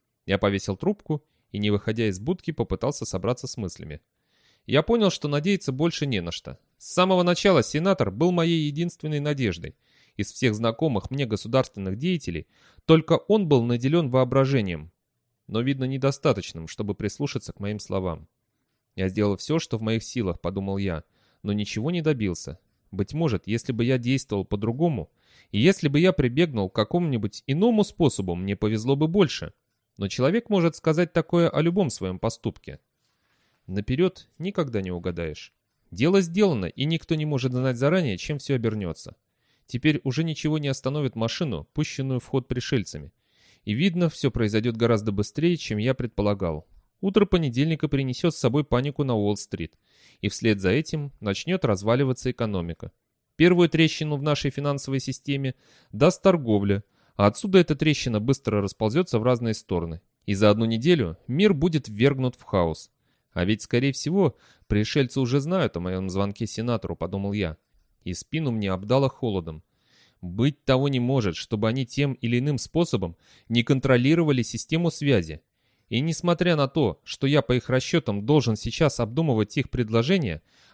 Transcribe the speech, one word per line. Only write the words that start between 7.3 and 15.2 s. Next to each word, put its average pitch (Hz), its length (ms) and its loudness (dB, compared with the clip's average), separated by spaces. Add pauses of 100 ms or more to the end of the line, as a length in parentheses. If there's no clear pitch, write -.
сенатор 175 480 0
был 151 220 2
моей 165 340 2
единственной 151 520 -4
надеждой. 135 560 -2 (420)
Из 101 140 -4
всех 117 240 2
знакомых 113 560 -2
мне 139 140 -2
государственных 107 720 -2
деятелей 135 500 -4 (380)
только 160 300 6
он 202 340 2
был 131 160 4
наделен 131 460 0
воображением. 123 840 0 (560)